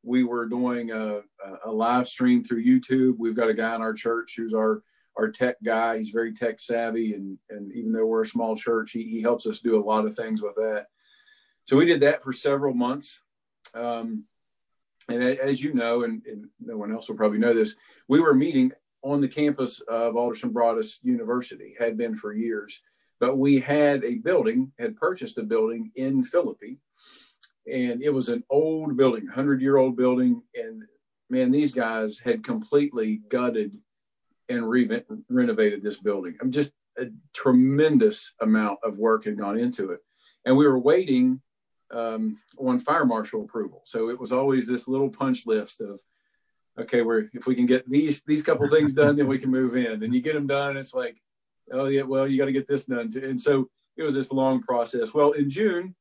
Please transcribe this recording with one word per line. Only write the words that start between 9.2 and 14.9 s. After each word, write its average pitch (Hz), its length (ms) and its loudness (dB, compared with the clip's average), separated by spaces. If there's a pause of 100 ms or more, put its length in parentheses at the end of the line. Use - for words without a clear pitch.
helps 120 240 0
us 107 140 -4
do 113 180 2
a 104 60 2
lot 107 220 0
of 107 100 -4
things 110 260 -4
with 104 140 -6
that. 110 320 -4 (760)
So 135 120 4
we 165 80 6
did 160 160 4
that 147 220 4
for 131 100 -8
several 139 400 0
months. 123 460 -4 (560)
Um, 113 500 -6 (800)